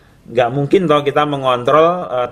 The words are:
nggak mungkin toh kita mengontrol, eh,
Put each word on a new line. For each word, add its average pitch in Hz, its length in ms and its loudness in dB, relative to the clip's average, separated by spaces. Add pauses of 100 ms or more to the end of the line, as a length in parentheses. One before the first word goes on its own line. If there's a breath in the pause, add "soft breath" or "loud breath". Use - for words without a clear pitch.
(280 soft breath)
nggak 117 240 0
mungkin 143 360 0
toh 147 160 2
kita 139 240 0
mengontrol, 143 800 0
eh, 123 240 -2